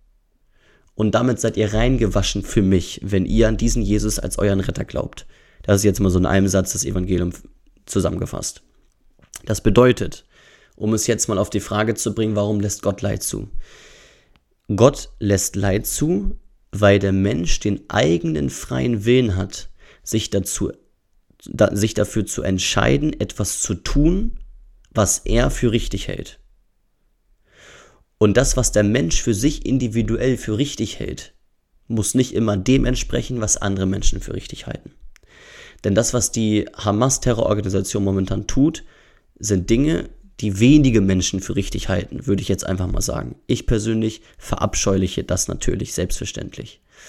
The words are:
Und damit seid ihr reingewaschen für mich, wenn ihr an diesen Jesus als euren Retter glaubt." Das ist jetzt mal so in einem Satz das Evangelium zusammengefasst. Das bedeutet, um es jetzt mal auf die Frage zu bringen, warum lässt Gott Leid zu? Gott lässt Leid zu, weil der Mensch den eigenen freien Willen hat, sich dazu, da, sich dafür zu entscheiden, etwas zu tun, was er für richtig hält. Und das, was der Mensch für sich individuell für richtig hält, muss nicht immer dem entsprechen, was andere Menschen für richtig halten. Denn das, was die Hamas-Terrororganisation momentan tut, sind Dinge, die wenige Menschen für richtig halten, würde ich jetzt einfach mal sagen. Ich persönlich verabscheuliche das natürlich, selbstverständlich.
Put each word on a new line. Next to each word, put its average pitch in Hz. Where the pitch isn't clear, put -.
Und 107
damit 120
seid 113
ihr 104
reingewaschen 107
für -
mich, 95
wenn 98
ihr 113
an 110
diesen 113
Jesus 107
als -
euren 98
Retter 95
glaubt." -
Das 101
ist 101
jetzt 98
mal 95
so 90
in 90
einem 98
Satz 95
das -
Evangelium 90
zusammengefasst. -
Das 104
bedeutet, 117
um 110
es 107
jetzt 113
mal 104
auf 101
die 104
Frage 110
zu 110
bringen, 110
warum 104
lässt 101
Gott 101
Leid 101
zu? 104
Gott 123
lässt 101
Leid 98
zu, 196
weil 101
der 98
Mensch 98
den -
eigenen 151
freien 123
Willen 120
hat, -
sich -
dazu, 98
da, -
sich 104
dafür 104
zu -
entscheiden, 127
etwas -
zu -
tun, -
was -
er 123
für 123
richtig 104
hält. -
Und 104
das, 139
was 117
der 107
Mensch 135
für 117
sich 107
individuell 117
für 107
richtig 113
hält, -
muss 113
nicht 131
immer 107
dem 123
entsprechen, 123
was 104
andere 98
Menschen 95
für -
richtig -
halten. -
Denn 101
das, 113
was 120
die 107
Hamas-Terrororganisation 104
momentan 98
tut, 151
sind 101
Dinge, 143
die 95
wenige 127
Menschen 95
für -
richtig -
halten, -
würde 101
ich -
jetzt 95
einfach 92
mal 92
sagen. -
Ich -
persönlich 110
verabscheuliche -
das -
natürlich, -
selbstverständlich. -